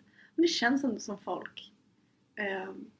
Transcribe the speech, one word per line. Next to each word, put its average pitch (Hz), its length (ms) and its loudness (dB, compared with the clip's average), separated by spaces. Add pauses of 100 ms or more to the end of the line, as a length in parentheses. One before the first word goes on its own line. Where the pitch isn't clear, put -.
(340)
Men 320 80 4
det 339 60 8
känns 277 360 4
ändå 226 160 0
som 202 180 -8
folk, - 540 -8 (640)
eh, 196 340 -4 (320)